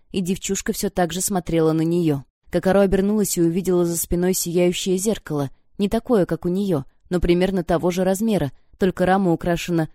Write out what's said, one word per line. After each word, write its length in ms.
и 100
девчушка 520
все 160
так 220
же 100
смотрела 500
на 100
нее. 420
Кокоро 300
обернулась 560
и 40
увидела 420
за 140
спиной 360
сияющее 640
зеркало, 520
не 120
такое, 360
как 200
у 40
нее, 360
но 100
примерно 440
того 280
же 120
размера, 480
только 280
рама 280
украшена 600